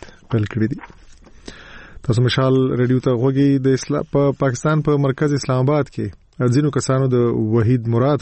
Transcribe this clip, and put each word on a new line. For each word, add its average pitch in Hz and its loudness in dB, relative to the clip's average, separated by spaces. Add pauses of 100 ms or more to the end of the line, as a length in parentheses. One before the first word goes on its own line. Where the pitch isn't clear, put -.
(300)
پیل 107 0
کړي 107 -2
دي. 139 -4 (1300)
تاسو 120 0
مشال 131 2 (240)
ریډیو 127 2
ته 131 -2
غوږی. 135 2
د 131 0
اسلا-، 147 -2 (100)
په 139 2
پاکستان 147 0
په 147 0
مرکز 143 0
اسلام 131 -2
آباد 139 2
کې 110 -8 (380)
ځینو 139 2
کسانو 135 0
د 127 0 (400)
وحید 117 2
مراد 127 2